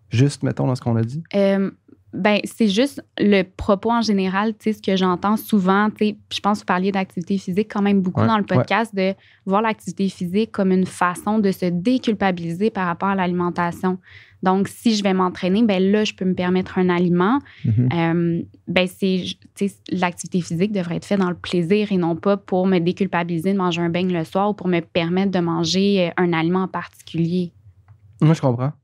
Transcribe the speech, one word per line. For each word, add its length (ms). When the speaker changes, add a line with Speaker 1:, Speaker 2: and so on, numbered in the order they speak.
Speaker 1:
juste, 340
mettons, 240
dans 80
ce 60
qu'on 140
a 80
dit ? 200
Speaker 2:
Euh, 360
ben, 320
c'est 260
juste 340
le 240
propos 480
en 100
général, 560
tu 140
sais, 20
ce 80
que 160
j'entends 400
souvent, 540
tu 160
sais, 100
je 60
pense 200
que 40
vous 40
parliez 240
d'activité 460
physique 340
quand 120
même 180
beaucoup 200
Speaker 3:
Ouais. 60
Speaker 2:
dans 100
le 120
Speaker 1:
Ouais. 80
Speaker 2:
podcast, 380
de 180
voir 160
l'activité 480
physique 420
comme 200
une 160
façon 500
de 140
se 140
déculpabiliser 1040
par 160
rapport 220
à 60
l'alimentation. 840
Donc, 280
si 260
je 80
vais 100
m'entraîner, 500
ben 280
là, 140
je 100
peux 100
me 80
permettre 460
un 100
aliment. 500
Speaker 3:
Mhm. 280
Speaker 2:
Euh, 480
ben, 200
c'est, 360
tu 140
sais, 80
l'activité 500
physique 300
devrait 240
être 100
faite 140
dans 100
le 60
plaisir 560
et 60
non 180
pas 220
pour 280
me 140
déculpabiliser 760
de 40
manger 240
un 80
beigne 240
le 100
soir 260
ou 40
pour 160
me 100
permettre 520
de 80
manger, 680
euh, 160
un 100
aliment 300
en 60
particulier. 840
Speaker 1:
Moi, 120
je 80
comprends. 300